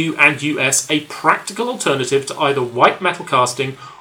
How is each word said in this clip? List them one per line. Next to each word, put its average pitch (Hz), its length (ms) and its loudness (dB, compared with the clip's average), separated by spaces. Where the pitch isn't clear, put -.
U, 160 100 -2
and 143 260 2
U 147 180 -2
S 135 300 0
a 151 120 0
practical 202 680 -2
alternative 139 600 0
to - 120 -8
either 139 240 2
white 123 380 2
metal 175 240 -2
casting 131 500 0